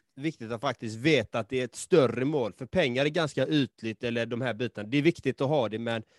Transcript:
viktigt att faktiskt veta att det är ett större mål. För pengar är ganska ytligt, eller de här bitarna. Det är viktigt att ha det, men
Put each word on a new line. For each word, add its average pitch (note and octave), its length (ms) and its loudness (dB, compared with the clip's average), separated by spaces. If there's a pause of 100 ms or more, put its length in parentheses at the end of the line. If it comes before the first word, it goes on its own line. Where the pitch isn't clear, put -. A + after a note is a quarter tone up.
(160)
viktigt C3+ 360 -8
att A2+ 100 -6
faktiskt A#2+ 360 -4
veta B2 420 2
att A2 100 -6
det C3 100 -2
är B2+ 60 -2
ett - 100 -12
större B2 500 4
mål. C3+ 320 -2
För C3 80 -12
pengar C3+ 400 2
är D3+ 40 0
ganska D3+ 380 0
ytligt, B2 560 -2
eller A#2 220 -2
de A#2 160 -4
här B2 120 -2
bitarna. G#2+ 360 -6
Det C3 80 0
är D3 40 4
viktigt C#3 400 0
att C#3 60 2
ha C3 220 0
det, A2 100 -4
men A#2 240 -4 (160)